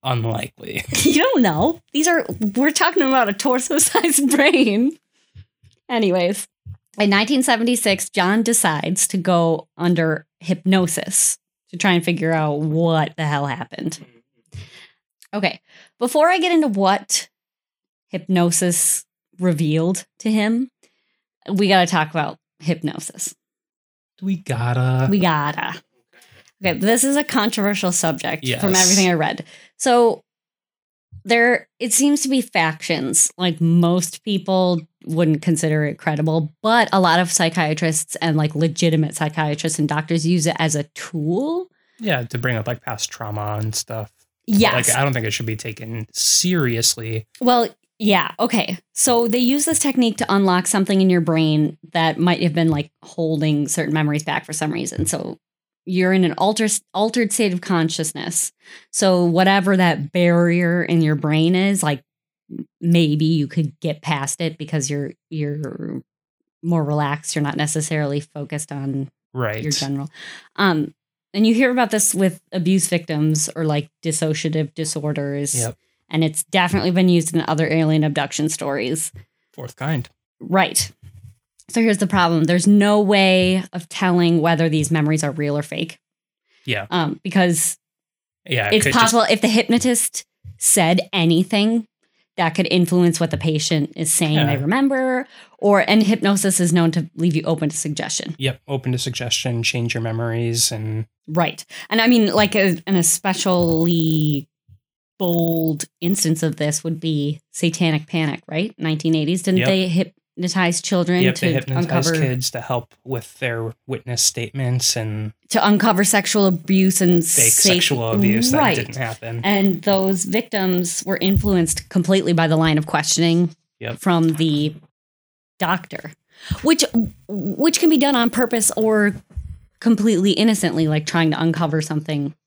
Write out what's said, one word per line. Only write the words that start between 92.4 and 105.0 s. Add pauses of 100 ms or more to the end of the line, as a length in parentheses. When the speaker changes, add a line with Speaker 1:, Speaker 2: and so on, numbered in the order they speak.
Speaker 2:
could
influence
what
the
patient
is
saying
they
Speaker 1:
Yeah.
Speaker 2:
remember. (320)
Or,
and
hypnosis
is
known
to
leave
you
open
to
suggestion.
Speaker 1:
Yep,
open
to
suggestion,
change
your
memories,
and (220)
Speaker 2:
Right. (280)
And
I
mean,
like,
a,
an
especially (720)